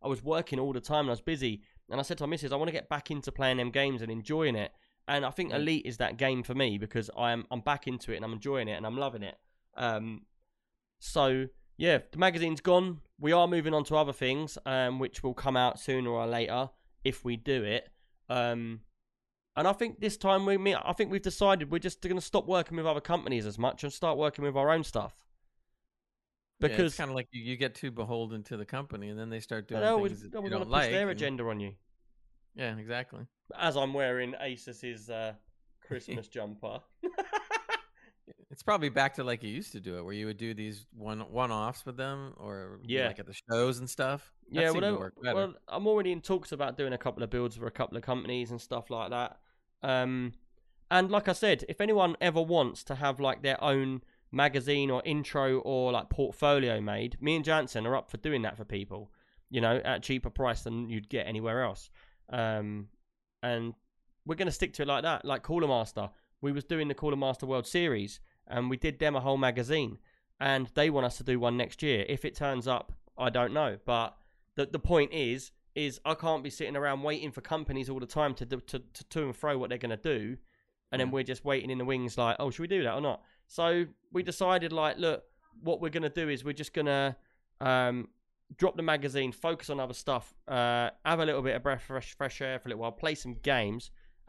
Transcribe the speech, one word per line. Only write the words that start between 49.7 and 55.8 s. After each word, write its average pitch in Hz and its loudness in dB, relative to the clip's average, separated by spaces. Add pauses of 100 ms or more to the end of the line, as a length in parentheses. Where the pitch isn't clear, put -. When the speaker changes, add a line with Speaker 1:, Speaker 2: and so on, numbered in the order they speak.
Speaker 1:
Um, 127 0 (580)
and 185 6
like 202 4
I 185 6
said, 190 4
if - -4
anyone 208 6
ever 165 4
wants 165 2
to 139 -6
have, 139 0
like, 135 0
their 135 2
own 135 2 (300)
magazine 139 4
or 127 2
intro 139 2
or, 127 2